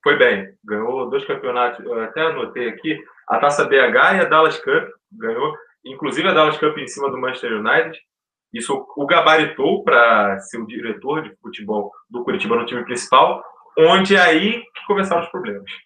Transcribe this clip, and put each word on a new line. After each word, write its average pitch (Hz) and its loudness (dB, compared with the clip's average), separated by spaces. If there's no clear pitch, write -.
foi 143 2
bem, 104 2
ganhou 120 -4
dois 135 -4
campeonatos, 123 -4
eu 113 -4
até 156 -6
anotei 127 -4
aqui, 143 -6
a - 0
Taça 143 2
B 135 4
H 131 4
e 196 2
a 170 2
Dallas 156 4
Cup, 151 -2
ganhou, 113 -4
inclusive 147 -4
a 185 2
Dallas 151 4
Cup 151 0
em 131 -10
cima 139 -6
do 123 -8
Manchester 127 -6
United, 139 -2
isso 123 -6
o 143 -4
gabaritou 160 2
pra 110 4
ser - -14
o 110 -10
diretor 117 -8
de 98 -16
futebol 107 -8
do 120 -10
Curitiba 110 -2
no 117 -2
time 120 -8
principal, 123 2
onde 185 4
é 190 4
aí 180 2
que - -20
começaram 185 -2
os - -12
problemas. 101 -10